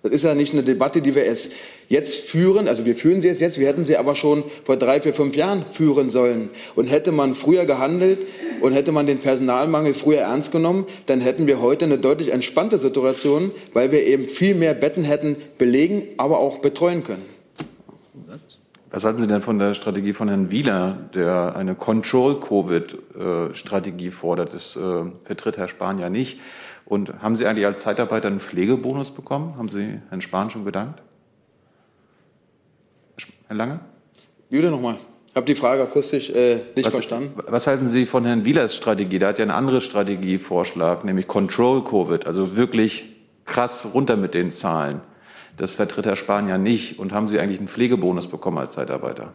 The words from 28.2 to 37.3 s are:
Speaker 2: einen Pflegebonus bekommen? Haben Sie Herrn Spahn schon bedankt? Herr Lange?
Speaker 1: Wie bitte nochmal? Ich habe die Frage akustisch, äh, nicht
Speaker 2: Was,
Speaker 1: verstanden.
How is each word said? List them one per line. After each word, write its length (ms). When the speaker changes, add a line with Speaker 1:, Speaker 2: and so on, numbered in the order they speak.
Speaker 2:
einen 140
Pflegebonus 680
bekommen? 440
Haben 140
Sie 300
Herrn 100
Spahn 300
schon 160
bedankt? 360
Herr 80
Lange? 240
Speaker 1:
Wie 80
bitte 140
nochmal? 260
Ich 80
habe 80
die 100
Frage 280
akustisch, 460
äh, 260
nicht 100
Speaker 2:
Was, 100
Speaker 1:
verstanden. 520